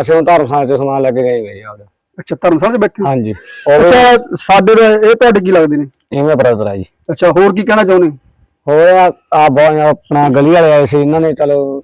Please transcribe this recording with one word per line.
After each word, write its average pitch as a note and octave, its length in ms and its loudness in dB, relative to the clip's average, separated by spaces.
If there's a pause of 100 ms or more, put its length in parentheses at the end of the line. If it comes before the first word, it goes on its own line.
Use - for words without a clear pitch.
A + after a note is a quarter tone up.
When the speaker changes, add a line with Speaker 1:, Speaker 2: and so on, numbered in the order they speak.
Speaker 1:
ਅਸੀਂ D#3 140 -2
ਹੁਣ D#3+ 100 0
ਧਰਮਸ਼ਾਲਾ D3 420 -2
'ਚ C3 120 -2
ਸਮਾਨ C3+ 240 -4
ਲੈ C3 80 0
ਕੇ B2 120 -4
ਗਏ B2 180 -4
ਹੋਏ G2+ 140 -14
ਜੀ G2 60 -20
ਆਪਦਾ। G#2 240 -20 (360)
Speaker 2:
ਅੱਛਾ, D#3+ 220 -12
ਧਰਮਸ਼ਾਲਾ F3+ 320 -2
'ਚ A3+ 60 -2
ਬੈਠੇ G3+ 220 -6
ਹੋ? F#3+ 60 -4
Speaker 1:
ਹਾਂਜੀ। A#2 260 -6 (320)
ਉਹ D3 140 2
ਵੀ D#3+ 80 2
Speaker 2:
ਅੱਛਾ, B3 360 2 (100)
ਸਾਡੇ G3 400 0
ਦੇ, G#3+ 340 2
ਇਹ A#3 60 4
ਤੁਹਾਡੇ A3+ 260 2
ਕੀ F#3+ 120 -2
ਲੱਗਦੇ D#3 240 2
ਨੇ? C#3+ 100 -6 (260)
Speaker 1:
ਇਹ C#3 100 -4
ਮੇਰਾ D3+ 120 0
ਬ੍ਰਦਰ A#2 320 -2
ਆ G2 100 -8
ਜੀ। F#2+ 80 -10 (260)
Speaker 2:
ਅੱਛਾ, E3+ 200 -2
ਹੋਰ F#3+ 240 0
ਕੀ G#3 80 -6
ਕਹਿਣਾ G#3 200 0
ਚਾਹੁੰਦੇ? F3+ 280 0 (580)
Speaker 1:
ਹੋਰ D3 100 2
ਆ, F3+ 340 4 (220)
ਆ D#3 140 2
ਬਹੁਤ D3+ 240 2
ਆਪਣਾ D3+ 560 -2
ਗਲੀ C#3+ 220 2
ਵਾਲੇ E3 220 2
ਆਏ D3 140 2
ਸੀ, D3 140 0
ਇਹਨਾਂ D3+ 200 0
ਨੇ D#3+ 120 -2
ਚਲੋ C#3 520 -4